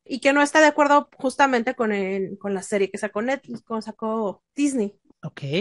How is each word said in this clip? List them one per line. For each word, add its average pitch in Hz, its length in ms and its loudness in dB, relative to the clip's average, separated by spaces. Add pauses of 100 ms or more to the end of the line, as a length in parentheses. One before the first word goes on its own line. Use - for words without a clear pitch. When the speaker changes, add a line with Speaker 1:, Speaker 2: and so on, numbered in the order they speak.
Speaker 1:
y - 160 -8
que 277 140 4
no 285 80 4
está 294 180 4
de 311 80 8
acuerdo 294 500 4
justamente 254 580 0
con 220 160 -2
el, 196 460 -4
con 202 160 -6
la 185 80 -6
serie 196 280 -2
que 208 80 -10
sacó 208 240 -4
Netflix, 240 400 -6
con 220 200 -8
sacó 220 600 -6 (120)
Disney. 269 380 -2 (280)
Speaker 2:
Ok. - 200 -14 (180)